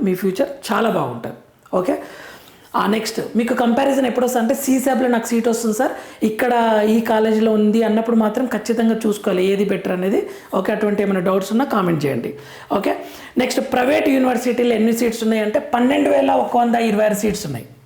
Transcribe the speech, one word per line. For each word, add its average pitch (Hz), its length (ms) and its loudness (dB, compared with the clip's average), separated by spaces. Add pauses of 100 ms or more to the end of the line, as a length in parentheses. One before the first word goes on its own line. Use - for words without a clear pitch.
మీ 185 120 2
ఫ్యూచర్ 196 580 -4
చాలా 220 160 0
బాగుంటుంది. 127 460 -6 (380)
ఓకే, 185 260 -2 (760)
ఆ, 185 120 0
నెక్స్ట్ 214 340 -2 (140)
మీకు 233 180 0
కంపారిజన్ 262 520 2
ఎప్పుడు 247 200 0
వస్తుంది 240 220 0
అంటే, 233 160 -2
"సీసాబ్లో 262 440 2
నాకు 233 200 0
సీట్ 233 200 0
వస్తుంది 226 300 0
సార్, 269 140 0 (320)
ఇక్కడ 226 680 2
ఈ 226 100 4
కాలేజీలో 220 520 2
ఉంది" 214 320 4
అన్నప్పుడు 226 320 2
మాత్రం 220 300 2
ఖచ్చితంగా 226 500 0 (120)
చూసుకోవాలి 196 380 0
ఏది 196 200 2
బెటర్ 190 260 -2
అనేది. 196 380 -2 (260)
ఓకే, 190 160 0
అటువంటి 208 300 0
ఏమైనా 196 180 0
డౌట్స్ 190 320 0
ఉన్నా 233 140 2
కామెంట్ 175 400 0
చేయండి. 127 280 -4 (400)
ఓకే, 202 220 0 (420)
నెక్స్ట్ 247 360 -2
ప్రైవేట్ 285 360 2
యూనివర్సిటీలు 247 640 2
ఎన్ని 220 200 2
సీట్స్ 226 300 -2
ఉన్నాయంటే, 220 360 0
పన్నెండు 277 500 0
వేల 277 220 2
ఒక 262 260 0
వంద 240 180 2
ఇరవై 220 300 2
ఆరు 214 80 2
సీట్స్ 208 320 -2
ఉన్నాయి. 131 200 -6 (200)